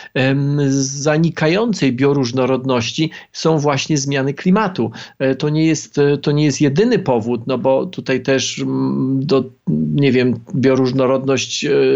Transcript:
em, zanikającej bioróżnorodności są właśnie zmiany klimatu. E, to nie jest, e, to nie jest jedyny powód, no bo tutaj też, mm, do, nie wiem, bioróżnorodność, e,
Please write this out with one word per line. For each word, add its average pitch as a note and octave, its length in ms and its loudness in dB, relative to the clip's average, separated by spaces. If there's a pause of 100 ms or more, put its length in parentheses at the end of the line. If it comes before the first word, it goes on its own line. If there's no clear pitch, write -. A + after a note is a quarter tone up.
(140)
em, C#3 440 0 (140)
zanikającej D#3 1200 0
bioróżnorodności C3 1160 0 (220)
są D#3+ 260 0
właśnie C#3+ 400 0
zmiany C#3 360 -2
klimatu. F#3 560 0 (280)
E, C3+ 160 0
to D3 140 -2
nie D#3 180 0
jest, D#3 320 -2
e, C#3+ 200 2
to D3 140 -2
nie D3 120 2
jest D3 160 0
jedyny F3+ 380 2
powód, A#2 480 -2
no C3 120 -2
bo C3+ 280 0
tutaj B2+ 360 -4
też, C3+ 360 -2
mm, C3+ 680 -2
do, C3+ 180 2 (500)
nie C#3 180 2
wiem, B2 280 2 (140)
bioróżnorodność, C3 1120 0
e, D3 60 -2 (240)